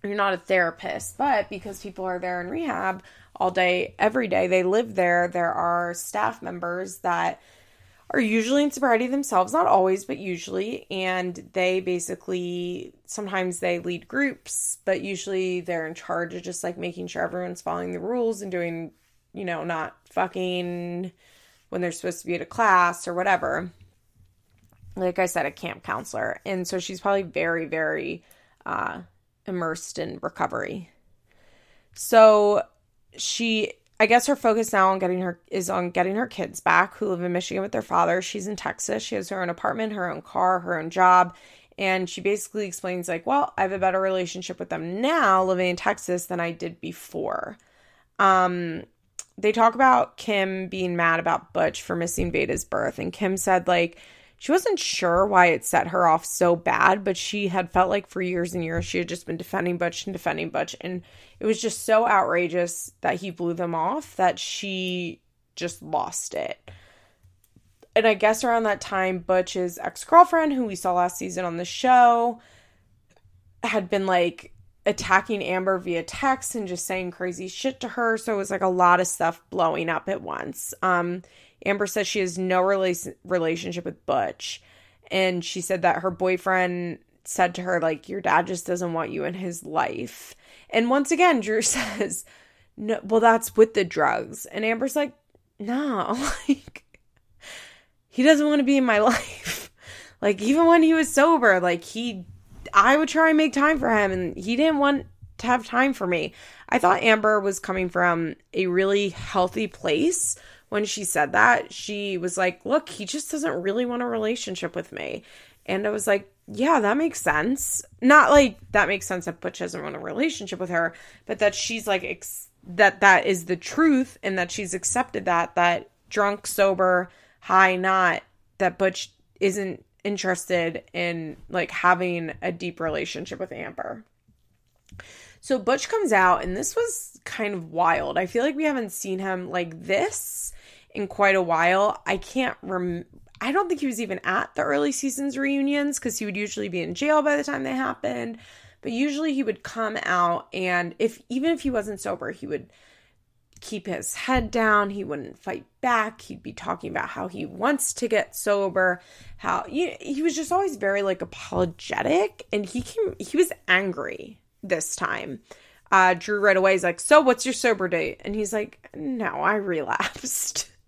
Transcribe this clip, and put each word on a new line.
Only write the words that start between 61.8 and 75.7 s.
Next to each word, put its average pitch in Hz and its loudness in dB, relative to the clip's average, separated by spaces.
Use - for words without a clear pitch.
so 226 4
outrageous 175 0
that 170 0
he 190 -8
blew 170 -4
them 170 -4
off 190 -4
that 185 0
she 185 -6
just - -8
lost - -6
it. - -8
And 220 4
I 214 6
guess 214 2
around 233 2
that 208 0
time, 185 -2
Butch's 180 0
ex-girlfriend, 330 6
who 254 0
we 196 -6
saw 185 -2
last 180 2
season 180 -6
on 170 -4
the 175 -6
show, 240 6
had 214 -2
been, 196 0
like, 175 0
attacking 196 0
Amber 185 0